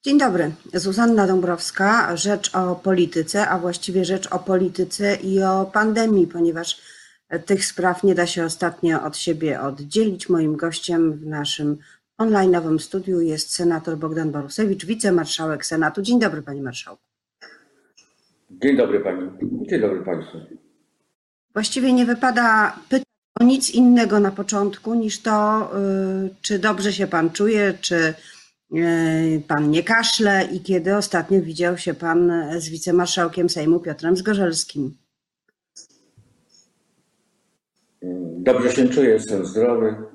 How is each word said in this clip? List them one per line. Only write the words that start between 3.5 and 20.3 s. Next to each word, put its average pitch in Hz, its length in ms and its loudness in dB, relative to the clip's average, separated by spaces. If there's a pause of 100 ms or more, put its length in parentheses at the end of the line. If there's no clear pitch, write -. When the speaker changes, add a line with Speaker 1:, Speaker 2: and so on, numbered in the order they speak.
Speaker 1:
właściwie 180 460 -2
rzecz 190 260 -4
o 185 80 -4
polityce 185 760 -2
i 190 280 0
o 190 300 2
pandemii, 214 540 2
ponieważ 170 540 -2 (640)
tych 196 200 0
spraw 185 380 -2
nie 190 120 4
da 175 120 2
się 170 180 -4
ostatnio 165 580 -2
od 151 140 -8
siebie 156 440 -4
oddzielić. 147 680 -2
Moim 156 280 2
gościem 165 560 0
w 151 120 -12
naszym 147 520 -4 (440)
online'owym 185 580 2
studiu 185 420 -4
jest 156 300 -2
senator 165 460 -2
Bogdan 156 340 -4
Borusewicz, 160 540 -4
wicemarszałek 165 800 -2
Senatu. 160 360 -2
Dzień 240 180 2
dobry, 156 220 0
panie 139 200 -12
marszałku. 123 420 -14 (1500)
Speaker 2:
Dzień 135 260 2
dobry 104 220 2
pani. 92 300 -4 (120)
Dzień - 400 -4
dobry 95 200 0
państwu. 82 360 -8 (1160)